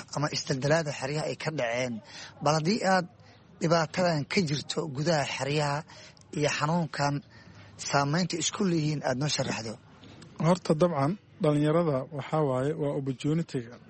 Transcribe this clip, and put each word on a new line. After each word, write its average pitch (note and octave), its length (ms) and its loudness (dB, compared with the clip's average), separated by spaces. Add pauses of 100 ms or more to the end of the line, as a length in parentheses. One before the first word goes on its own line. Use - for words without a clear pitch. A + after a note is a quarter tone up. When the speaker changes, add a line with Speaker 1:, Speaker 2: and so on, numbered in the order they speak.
(160)
Speaker 1:
ama D3 160 0
isdaldalaada C#3+ 600 0
xeryaha D3 340 -4
ay E3 100 -4
ka - 160 -6
dhaceen. B2 500 -2 (400)
Bal D3 140 4
haddii F3 300 2
aad F#3 220 4 (520)
dhibaatadan E3 680 2
ka - 160 0
jirto D3 460 -2
gudaha D3 380 0
xeryaha C#3+ 580 -2 (500)
iyo D3 160 2
xanuunkan D3 680 0 (640)
saamaynta D3 600 0
isku - 280 -2
leeyihiin D#3 380 0
aad C3+ 140 0
noo C#3+ 120 0
sharaxdo. A2+ 440 -4 (640)
Speaker 2:
Horta, E3+ 340 2
dabcan, D#3 380 2 (300)
dhalinyarada D3+ 560 2 (140)
waxaa D#3 300 -2
waaye C3+ 320 2
waa D3 240 -2
opportunity, C#3+ 640 -2 (300)